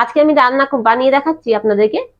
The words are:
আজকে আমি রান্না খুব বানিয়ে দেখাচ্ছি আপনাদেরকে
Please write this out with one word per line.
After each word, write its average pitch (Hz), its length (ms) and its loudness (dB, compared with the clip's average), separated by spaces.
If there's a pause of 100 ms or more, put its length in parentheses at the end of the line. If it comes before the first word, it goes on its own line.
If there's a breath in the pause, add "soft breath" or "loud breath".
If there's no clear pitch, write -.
আজকে 240 220 -4
আমি 302 160 2
রান্না 262 300 2
খুব 269 180 -4
বানিয়ে 254 280 2
দেখাচ্ছি 311 320 -4 (120)
আপনাদেরকে 214 380 0 (220)